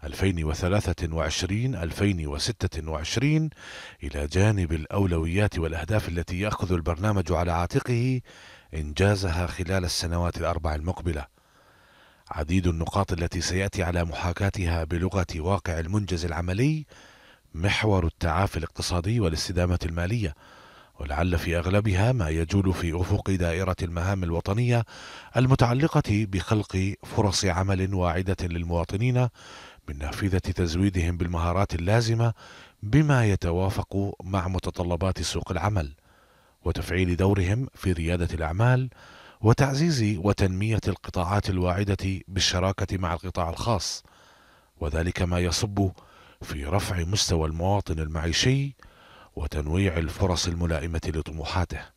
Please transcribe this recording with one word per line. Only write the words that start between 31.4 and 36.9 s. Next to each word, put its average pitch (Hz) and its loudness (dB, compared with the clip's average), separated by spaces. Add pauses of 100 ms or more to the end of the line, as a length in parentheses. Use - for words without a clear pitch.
اللازمة 113 2 (500)
بما 131 4
يتوافق 95 0 (100)
مع 92 -2
متطلبات 90 -2
سوق - -4
العمل، 87 0 (680)
وتفعيل 87 0